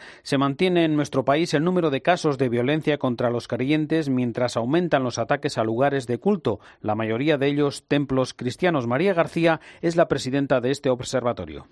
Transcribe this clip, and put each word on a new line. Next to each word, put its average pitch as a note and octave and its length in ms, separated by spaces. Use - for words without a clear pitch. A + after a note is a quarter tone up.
se C#3 160
mantiene E3 480
en D#3 100
nuestro C3+ 300
país D#3 260
el D3+ 120
número F3 260
de C3+ 100
casos D#3+ 380
de C3 100
violencia C#3+ 480
contra B2 320
los A#2+ 180
creyentes D3+ 600
mientras B2 480
aumentan C#3+ 460
los B2 160
ataques C3+ 400
a A2+ 60
lugares B2+ 420
de A#2+ 120
culto, D#3+ 420
la G#2+ 140
mayoría A2+ 420
de C3+ 120
ellos C#3+ 380
templos C3 460
cristianos. B2+ 540
María D#3 260
García E3 480
es E3+ 140
la E3 120
presidenta C3+ 540
de B2+ 80
este C#3 180
observatorio. A#2 840